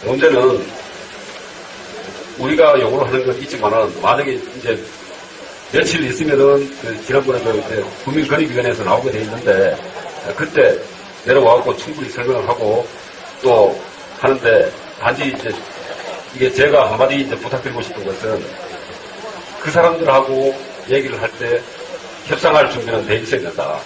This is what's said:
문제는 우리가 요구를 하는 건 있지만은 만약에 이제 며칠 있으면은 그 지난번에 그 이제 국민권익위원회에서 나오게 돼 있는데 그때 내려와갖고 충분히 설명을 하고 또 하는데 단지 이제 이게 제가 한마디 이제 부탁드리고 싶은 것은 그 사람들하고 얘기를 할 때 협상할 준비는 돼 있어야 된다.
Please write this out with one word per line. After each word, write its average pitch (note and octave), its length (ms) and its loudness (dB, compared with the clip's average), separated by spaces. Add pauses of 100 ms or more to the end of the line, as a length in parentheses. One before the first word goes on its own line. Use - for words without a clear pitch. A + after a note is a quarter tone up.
문제는 C3 600 4 (1700)
우리가 D3 440 6
요구를 B2+ 260 2
하는 C3 180 0
건 B2+ 160 0
있지만은 G#2+ 600 0
만약에 C3 320 2 (240)
이제 A#2 260 -4 (880)
며칠 D#3+ 320 2
있으면은 C#3 680 4 (120)
그 A2+ 240 -8
지난번에 C3 380 2
그 A2 220 0
이제 G#2+ 180 -4 (200)
국민권익위원회에서 C3+ 800 0
나오게 G2 280 0
돼 G#2+ 100 -4
있는데 G2 560 2 (580)
그때 D3+ 420 4 (460)
내려와갖고 B2 540 4
충분히 D3+ 320 -10
설명을 B2 400 -2
하고 A#2 360 0 (560)
또 - 380 6 (400)
하는데 B2 500 4 (300)
단지 C3+ 300 -2
이제 A#2 240 -6 (840)
이게 B2+ 160 2
제가 C#3 400 6
한마디 C#3 300 2
이제 C3+ 160 -2
부탁드리고 B2 440 -6
싶은 - 220 -10
것은 G2+ 400 -4 (1160)
그 D#3 100 -4
사람들하고 C#3 840 4 (360)
얘기를 B2+ 320 0
할 A2+ 80 -2 (100)
때 A#2+ 220 0 (640)
협상할 - 440 4
준비는 A2+ 380 -4
돼 G#2 100 2
있어야 - 240 -2
된다. D2+ 440 -4